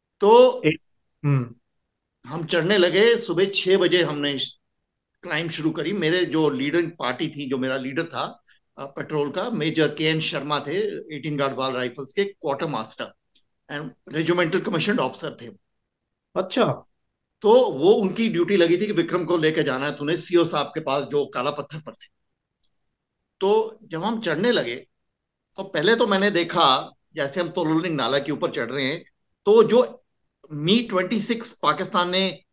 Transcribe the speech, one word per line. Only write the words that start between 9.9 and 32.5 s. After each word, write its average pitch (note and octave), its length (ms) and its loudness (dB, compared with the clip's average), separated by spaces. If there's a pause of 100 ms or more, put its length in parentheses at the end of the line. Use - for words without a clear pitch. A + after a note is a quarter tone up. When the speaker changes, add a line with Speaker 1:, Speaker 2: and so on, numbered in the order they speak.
Speaker 1:
के D#3 80 -4
एन D#3+ 160 0
शर्मा D3 400 -2
थे, C#3+ 180 -6 (380)
एटीन D3 220 -8
गढ़वाल C3+ 360 -2
राइफल्स B2+ 400 -8
के G3 100 0
क्वार्टर D#3 420 -6
मास्टर A2+ 480 -6 (580)
and - 440 -12
regimental F3 460 0
commissioned F3+ 380 0
officer C3+ 420 -6
थे। A#2+ 60 -14 (880)
Speaker 2:
अच्छा। F#3 500 -2 (560)
Speaker 1:
तो A3 300 6
वो, D3+ 200 4
उनकी A3 380 2
ड्यूटी F3 280 0
लगी E3+ 200 6
थी G3+ 80 -4
कि G#3 60 -2
"विक्रम E3+ 340 -2
को F3 120 0
लेके D#3 260 0
जाना C3 220 -4
है D3 120 -6
तूने D3+ 200 -4
सीओ E3+ 280 2
साहब D3+ 220 -2
के - 120 -12
पास, C#3 240 -2
जो C#3 220 -2
काला D3 260 -4
पत्थर C#3+ 280 -10
पर C3 120 -16
थे।" - 280 -20 (1200)
तो G#3+ 440 0
जब D#3+ 200 -8
हम A3 180 -4
चढ़ने F3+ 300 0
लगे, B2 240 -2 (800)
तो F#3+ 80 -10
पहले F#3 320 0
तो A3+ 120 2
मैंने G3 240 2
देखा, E3 640 2 (200)
जैसे D3+ 260 -2
हम F3 80 -4
तोलोलिंग D#3+ 460 -2
नाला C3+ 240 0
के C#3 120 -4
ऊपर C#3+ 200 -4
चढ़ A#2+ 200 -6
रहे C3+ 140 -4
हैं, D#3+ 180 -4 (420)
तो G#3+ 180 8
जो A#3 420 2 (460)
मी D#3+ 280 2
ट्वेंटी F#3 420 -2
सिक्स - 420 -2
पाकिस्तान F3+ 460 0
ने F#3 440 0